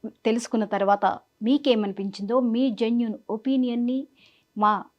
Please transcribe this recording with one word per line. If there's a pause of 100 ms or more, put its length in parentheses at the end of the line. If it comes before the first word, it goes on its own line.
తెలుసుకున్న
తర్వాత (240)
మీకేమనిపించిందో
మీ
జెన్యూన్ (160)
ఒపీనియన్ని (500)
మా (140)